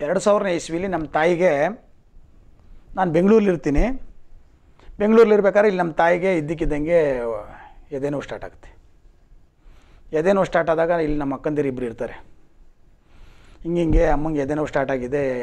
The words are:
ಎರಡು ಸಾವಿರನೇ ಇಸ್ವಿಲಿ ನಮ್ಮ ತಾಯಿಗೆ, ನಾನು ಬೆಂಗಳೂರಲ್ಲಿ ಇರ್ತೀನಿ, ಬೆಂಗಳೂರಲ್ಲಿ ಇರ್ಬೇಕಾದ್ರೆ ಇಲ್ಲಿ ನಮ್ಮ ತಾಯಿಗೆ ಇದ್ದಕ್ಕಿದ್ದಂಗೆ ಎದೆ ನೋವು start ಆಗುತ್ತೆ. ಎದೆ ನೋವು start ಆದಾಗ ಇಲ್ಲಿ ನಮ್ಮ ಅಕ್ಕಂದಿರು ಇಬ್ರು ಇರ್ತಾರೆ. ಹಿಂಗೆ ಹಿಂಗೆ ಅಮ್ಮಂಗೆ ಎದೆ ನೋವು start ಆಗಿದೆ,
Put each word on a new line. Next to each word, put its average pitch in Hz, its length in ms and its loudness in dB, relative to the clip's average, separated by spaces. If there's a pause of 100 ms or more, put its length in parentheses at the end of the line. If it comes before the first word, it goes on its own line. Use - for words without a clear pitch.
ಎರಡು 160 180 -2
ಸಾವಿರನೇ 202 360 2
ಇಸ್ವಿಲಿ 165 320 -6
ನಮ್ಮ 165 180 -4
ತಾಯಿಗೆ, 160 640 2 (1300)
ನಾನು 185 160 -2
ಬೆಂಗಳೂರಲ್ಲಿ 196 400 4
ಇರ್ತೀನಿ, 160 500 0 (1000)
ಬೆಂಗಳೂರಲ್ಲಿ 214 340 6
ಇರ್ಬೇಕಾದ್ರೆ 202 340 4
ಇಲ್ಲಿ 185 120 0
ನಮ್ಮ 170 120 -2
ತಾಯಿಗೆ 175 460 0
ಇದ್ದಕ್ಕಿದ್ದಂಗೆ 151 840 0 (680)
ಎದೆ 139 180 -6
ನೋವು 143 120 -6
start 104 240 -12
ಆಗುತ್ತೆ. - 280 -20 (1400)
ಎದೆ 160 200 2
ನೋವು 196 120 2
start 165 260 0
ಆದಾಗ 165 180 0
ಇಲ್ಲಿ 165 280 0
ನಮ್ಮ 139 180 -4
ಅಕ್ಕಂದಿರು 147 320 -4
ಇಬ್ರು 123 180 -6
ಇರ್ತಾರೆ. 117 400 -10 (1400)
ಹಿಂಗೆ 170 180 -2
ಹಿಂಗೆ 160 240 4
ಅಮ್ಮಂಗೆ 151 340 0
ಎದೆ 139 140 -4
ನೋವು 151 140 -4
start 139 240 -2
ಆಗಿದೆ, 131 320 -4 (200)